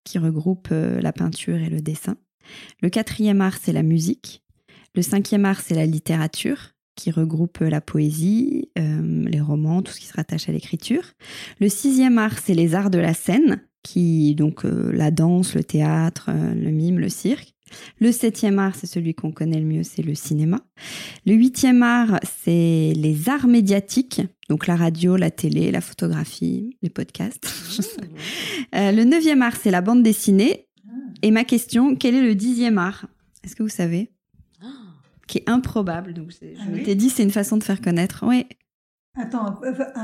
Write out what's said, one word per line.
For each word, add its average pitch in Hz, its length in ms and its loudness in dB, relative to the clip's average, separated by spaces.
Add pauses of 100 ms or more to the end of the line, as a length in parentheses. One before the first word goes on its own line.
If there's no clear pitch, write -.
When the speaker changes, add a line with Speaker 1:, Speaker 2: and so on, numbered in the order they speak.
Speaker 1:
qui - 120 -8
regroupent, 165 540 -2
euh, 160 300 -2
la 160 100 -2
peinture 170 460 -4
et 160 120 -4
le 156 120 -4
dessin. 156 340 -6 (680)
Le 180 80 0
quatrième 208 520 0
art, 190 200 0
c'est 175 120 -2
la 156 100 0
musique. 160 600 -2 (520)
Le 196 60 0
cinquième 202 420 0
art, 196 160 0
c'est - 140 -6
la 160 120 2
littérature, 160 840 -4 (260)
qui - 160 -6
regroupe, 160 500 -2
euh, 160 80 2
la 151 120 -2
poésie, 160 960 0
euh, 156 500 -2
les 151 140 0
romans, 151 400 0
tout - 100 -10
ce - 80 -16
qui - 60 -20
se - 80 -20
rattache - 340 -6
à 160 60 -4
l'écriture. 196 500 -4 (560)
Le 196 80 2
sixième 254 500 2
art, 220 220 0
c'est - 140 0
les 165 220 4
arts 196 160 2
de 180 80 2
la 165 140 2
scène, 254 480 2 (200)
qui, 160 540 2
donc, 156 280 0
euh, - 300 -2
la 156 180 2
danse, 175 420 2
le 160 120 0
théâtre, 160 640 0
euh, 156 240 -2
le 160 180 -2
mime, 165 280 0
le 175 100 -2
cirque. - 400 -4 (500)
Le 233 120 4
septième 220 480 0
art, 196 160 0
c'est - 100 -12
celui 165 300 -4
qu'on 160 160 -6
connaît 160 280 -2
le 156 60 -2
mieux, 156 160 0
c'est 165 220 -6
le 156 100 -4
cinéma. 156 460 -2 (680)
Le 190 80 4
huitième 247 480 6
art, 240 400 4
c'est 165 760 2
les 156 340 0
arts 269 180 2
médiatiques, 208 720 2 (260)
donc 151 200 -2
la 175 80 2
radio, 170 400 2
la 175 160 2
télé, 160 400 0
la 170 100 -2
photographie, 170 1000 -6
les 175 80 -4
podcasts. - 560 -10
Speaker 2:
Mmh. 180 340 -8 (300)
Speaker 1:
<laughs> 247 640 -10
Euh, 196 160 0
le 220 140 4
neuvième 302 360 4
art, 240 140 0
c'est - 160 0
la 180 100 2
bande 233 220 4
dessinée. 208 640 2 (200)
Speaker 3:
Ah. - 40 -20 (320)
Speaker 1:
Et 214 80 4
ma 220 120 4
question, 247 520 2
quel 254 180 0
est 262 80 4
le 226 140 4
dixième 233 420 0
art ? 190 300 -4 (360)
Est-ce 185 120 -16
que - 80 -6
vous 214 60 -4
savez ? 175 420 -2 (500)
Speaker 2:
Ah. 202 60 -18 (600)
Speaker 1:
Qui - 120 -6
est - 100 -4
improbable, 190 640 -2
donc 170 180 -14
c'est, 160 240 -20
je 190 60 -16
Speaker 3:
Ah 208 80 -10
oui ? 170 100 -6
Speaker 1:
m'étais 196 160 -2
dit, 220 140 2
c'est 254 140 0
une 196 80 2
façon 208 260 -2
de 214 60 0
faire 196 180 -4
connaître. 175 460 -2
Oui. 247 180 2 (760)
Speaker 3:
Attends, 226 440 -6
euh, 262 80 -4
euh, 269 120 -6 (200)